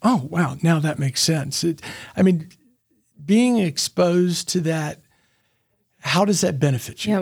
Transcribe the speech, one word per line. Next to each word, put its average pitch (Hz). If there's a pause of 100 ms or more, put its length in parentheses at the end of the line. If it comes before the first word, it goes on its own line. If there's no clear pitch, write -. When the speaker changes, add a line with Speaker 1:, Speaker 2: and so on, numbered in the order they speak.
Speaker 1:
"Oh, 202
wow, 139
now 165
that 151
makes 135
sense"? 143
It, 165 (340)
I -
mean, 175 (760)
being 233
exposed 175
to 180
that, 156 (1000)
how 165
does 202
that 160
benefit 135
you? 208
Speaker 2:
Yeah, 196